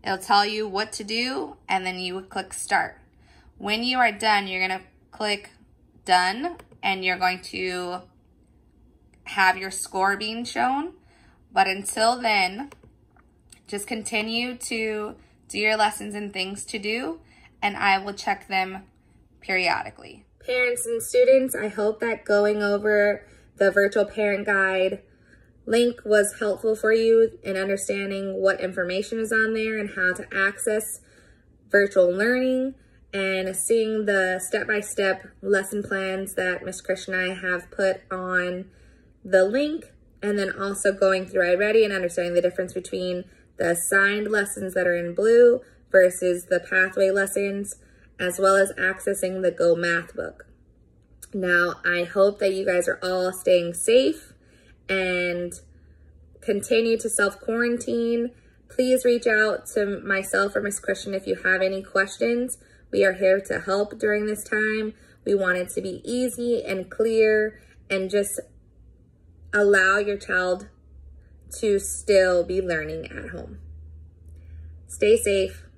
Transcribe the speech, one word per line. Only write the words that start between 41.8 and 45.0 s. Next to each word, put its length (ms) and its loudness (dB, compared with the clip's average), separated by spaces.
and 80 2
understanding 440 -2
the 80 4
difference 300 -2
between 500 -6
the 140 0
assigned 580 0
lessons 460 -4
that 100 0
are 100 2
in 200 -4